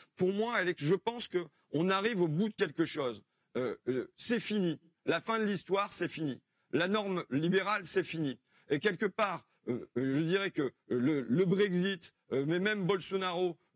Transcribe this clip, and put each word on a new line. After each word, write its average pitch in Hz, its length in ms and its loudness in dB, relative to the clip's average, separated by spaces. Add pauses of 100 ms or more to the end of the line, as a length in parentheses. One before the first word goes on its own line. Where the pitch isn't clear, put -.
(160)
pour 185 160 2
moi, 220 300 0
elle 175 60 0
est 180 80 0
que 143 100 -6
je 160 80 4
pense 226 340 -2
que 180 160 -2 (280)
on 165 180 0
arrive 196 320 2
au 175 60 4
bout 175 220 0
de - 40 -6
quelque 165 320 0
chose. 123 380 -4 (340)
Euh, 123 180 -2 (120)
euh, 127 300 -2
c'est 226 240 -2
fini. 185 400 0 (240)
La 160 160 0
fin 226 180 -2
de 214 60 0
l'histoire, 196 480 -2
c'est 170 160 -4
fini. 147 320 -6 (320)
La 170 160 2
norme 196 400 0
libérale, 180 560 0
c'est 185 180 0
fini. 147 340 -4 (320)
Et 147 100 2
quelque 208 260 2
part, 190 420 -2 (220)
euh, 120 280 -6
euh, 135 160 0
je 143 60 2
dirais 180 320 0
que, 156 120 -2
euh, 123 80 -2 (180)
le, 135 320 2
le 127 240 2
Brexit, 185 680 0 (200)
euh, 135 120 2
mais 170 140 2
même 202 260 0
Bolsonaro, 185 720 0 (200)